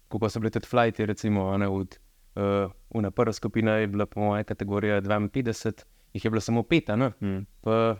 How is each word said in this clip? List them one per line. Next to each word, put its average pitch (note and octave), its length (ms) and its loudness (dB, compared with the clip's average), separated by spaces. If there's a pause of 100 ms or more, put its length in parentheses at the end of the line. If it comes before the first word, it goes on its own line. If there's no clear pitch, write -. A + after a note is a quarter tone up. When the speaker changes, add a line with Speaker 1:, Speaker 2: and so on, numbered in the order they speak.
(100)
Speaker 1:
kako A2 180 0
so A#2 100 -4
bili A2 120 0
tudi - 160 -4
flighti, A#2 380 2
recimo, G#2 420 0
a G2 100 0
ne, G2+ 120 0
od, G2 300 -4 (340)
eh, G2+ 340 0 (220)
ona G#2 220 -2
prva A2+ 220 2
skupina A2 420 0
je G#2+ 140 2
bila G2+ 180 0
po - 160 -8
moje G#2 220 0
kategorija G2+ 560 0
dvainpetdeset, G#2 840 -2 (300)
jih G2+ 100 -8
je A2 60 2
bilo A2 100 0
samo A#2 220 0
pet, - 260 2
a G#2 80 0
ne? B2 180 0
Speaker 2:
Mhm. G2 240 -4 (200)
Speaker 1:
Pa A2 180 0 (240)